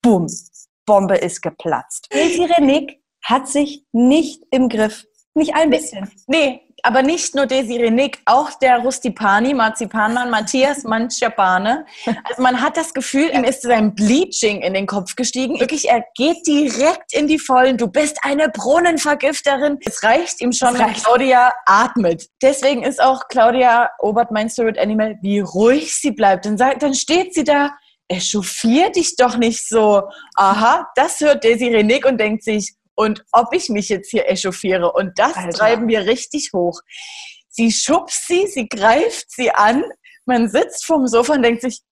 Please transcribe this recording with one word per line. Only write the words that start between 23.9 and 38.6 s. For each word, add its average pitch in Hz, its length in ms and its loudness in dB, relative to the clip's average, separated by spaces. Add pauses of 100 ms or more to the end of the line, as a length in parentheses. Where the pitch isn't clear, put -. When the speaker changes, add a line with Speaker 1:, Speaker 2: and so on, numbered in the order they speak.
Speaker 2:
Obert 214 320 0
mein 214 180 -2
Spirit 226 280 -2
Animal, 214 440 -2
wie 202 180 -2
ruhig 233 560 0
sie 285 140 -2
bleibt. 196 340 2
Dann 208 140 -4
sagt, 262 240 2
dann 285 100 0
steht 359 400 0
sie 302 120 0
da, 285 260 2 (360)
"Echauffier 226 840 0
dich 370 260 -2
doch 240 220 2
nicht 226 280 -2
so." 214 360 2 (340)
Aha, 220 580 2
das 302 260 0
hört 285 220 2
Desiree 226 400 2
Nick 233 220 0
und 262 140 2
denkt 214 260 -2
sich, 208 300 -4 (220)
"Und 214 360 -2
ob - 200 2
ich - 180 -4
mich 208 180 -4
jetzt 196 220 -6
hier 208 180 -2
echauffiere?" 185 640 -2
Und 190 260 -4
das 233 180 2
Speaker 1:
Alter. 180 220 -8
Speaker 2:
treiben 220 300 0
wir 214 180 0
richtig 208 480 -4
hoch. 175 260 -2 (680)
Sie 226 240 0
schubst - 560 -2
sie, 359 180 2
sie 262 220 -6